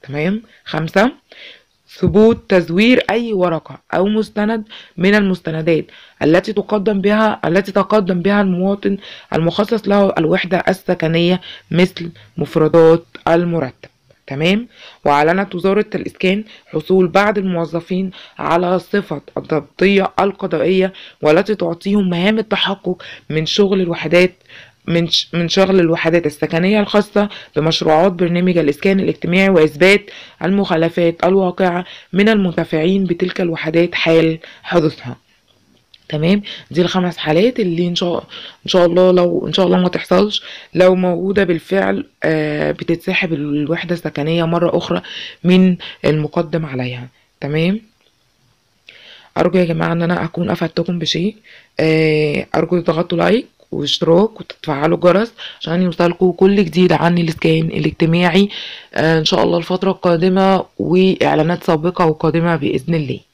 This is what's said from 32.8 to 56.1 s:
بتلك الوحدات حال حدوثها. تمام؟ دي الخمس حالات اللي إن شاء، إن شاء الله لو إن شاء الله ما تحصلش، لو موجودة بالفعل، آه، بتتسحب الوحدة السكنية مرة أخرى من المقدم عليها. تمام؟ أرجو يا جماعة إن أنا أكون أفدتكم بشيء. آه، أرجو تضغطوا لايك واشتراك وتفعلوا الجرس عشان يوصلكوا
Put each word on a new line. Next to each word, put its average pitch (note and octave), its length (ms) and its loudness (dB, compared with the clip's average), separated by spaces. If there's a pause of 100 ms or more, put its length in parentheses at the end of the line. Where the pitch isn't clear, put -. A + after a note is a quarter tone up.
بتلك F3+ 380 -4
الوحدات E3+ 540 -2
حال E3 440 2 (240)
حدوثها. D3+ 540 -2 (920)
تمام؟ E3+ 320 0 (300)
دي D#3 100 0
الخمس F3+ 360 -2
حالات G3 420 0
اللي F3 280 -2
إن F3 80 -4
شاء، F3+ 280 -4 (420)
إن - 40 -10
شاء F3 160 4
الله F3+ 260 4
لو F3 360 2
إن D#3 60 -6
شاء F#3 120 2
الله F3+ 120 2
ما F3+ 120 2
تحصلش، G3+ 540 -2 (300)
لو F#3 220 4
موجودة F#3 480 0
بالفعل، F#3+ 600 -2 (180)
آه، D3+ 480 -2
بتتسحب E3+ 600 -4
الوحدة D3 600 -4
السكنية E3 480 -4
مرة E3+ 340 0
أخرى F3 240 -4 (420)
من F#3 340 4 (280)
المقدم D#3 600 -2
عليها. B2 420 -8 (340)
تمام؟ E3 400 -2 (1600)
أرجو F3 220 2
يا F3+ 60 2
جماعة E3 280 -2
إن E3+ 80 -2
أنا E3+ 220 -2
أكون E3+ 260 -6
أفدتكم E3+ 500 -4
بشيء. E3 360 -4 (440)
آه، D#3 760 0
أرجو F3 240 0
تضغطوا E3+ 380 -2
لايك F#3 300 0 (240)
واشتراك E3 680 0
وتفعلوا D#3 580 -4
الجرس F3+ 360 2 (260)
عشان F3 220 -4
يوصلكوا F3 520 0